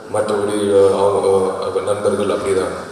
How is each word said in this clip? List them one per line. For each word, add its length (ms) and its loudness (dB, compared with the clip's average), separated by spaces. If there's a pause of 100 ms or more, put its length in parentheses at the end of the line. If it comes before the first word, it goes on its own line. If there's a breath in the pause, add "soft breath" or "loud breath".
(140)
மற்றபடி, 440 -2 (180)
அஹ், 240 6
அவங்க, 280 2 (360)
அஹ், 240 -2
நண்பர்கள் 480 0
அப்படிதான். 380 -2 (180)